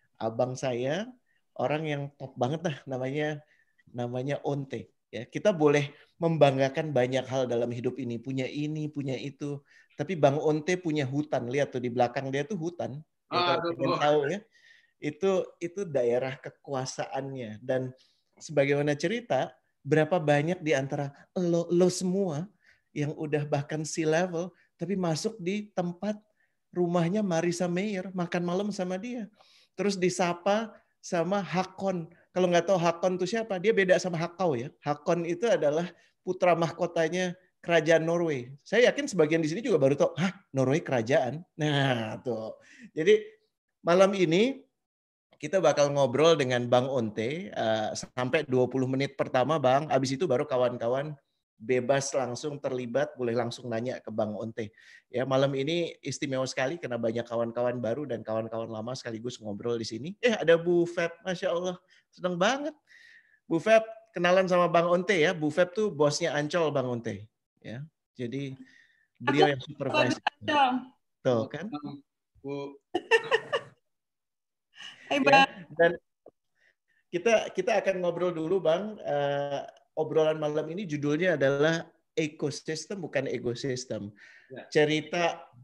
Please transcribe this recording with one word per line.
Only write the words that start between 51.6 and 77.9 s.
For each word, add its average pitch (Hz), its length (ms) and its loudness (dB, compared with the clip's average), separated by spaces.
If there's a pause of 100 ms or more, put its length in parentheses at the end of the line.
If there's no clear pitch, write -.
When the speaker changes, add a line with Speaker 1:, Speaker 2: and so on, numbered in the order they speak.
Speaker 1:
langsung 139 480 -4
terlibat, 127 560 -4
boleh 120 160 -2
langsung 120 320 -4
nanya 117 320 -4
ke - 160 -12
Bang 107 240 -2
Onte. 113 320 -8 (400)
Ya, 120 160 -4
malam 135 320 2
ini 160 480 -2
istimewa 131 400 -4
sekali 135 320 -4
karena 120 240 -6
banyak 117 240 -2
kawan-kawan 120 560 -4
baru 120 240 -4
dan 117 160 -6
kawan-kawan 113 480 -6
lama 113 240 -8
sekaligus 120 480 -10
ngobrol 110 400 -6
di 110 80 -6
sini. 117 200 -10 (120)
Eh, 226 160 2
ada 160 160 4
Bu 170 320 4
Feb, 170 400 -4
Masya 185 240 -4
Allah. 175 320 -2 (320)
Seneng 180 240 -4
banget. 277 400 0 (720)
Bu 165 80 0
Feb, 220 240 6 (320)
kenalan 180 320 4
sama 175 240 4
Bang 170 160 4
Onte 180 320 2
ya. 165 160 4
Bu 151 160 -2
Feb 180 240 2
tuh 214 160 0
bosnya 147 480 0
Ancol, 147 320 0
Bang 135 160 0
Onte. 117 400 -6 (400)
Ya, 117 160 -12 (320)
jadi 131 400 -8 (640)
beliau - 320 6
Speaker 3:
Aku - 80 2
Speaker 1:
yang 123 80 -10
supervise. 269 560 -2
Speaker 3:
Ancol. 285 500 0 (540)
Speaker 1:
Tuh 120 240 2
kan. 156 160 -12 (720)
Speaker 2:
Bu. - 400 -10 (160)
Speaker 3:
<laughs> - 2250 -6
Hai, 277 80 0
Speaker 1:
Ya, 269 80 2
Speaker 3:
Bang. 277 240 8 (240)
Speaker 1:
dan 170 180 6 (1200)
kita, 185 480 2
kita 190 240 2
akan 185 240 0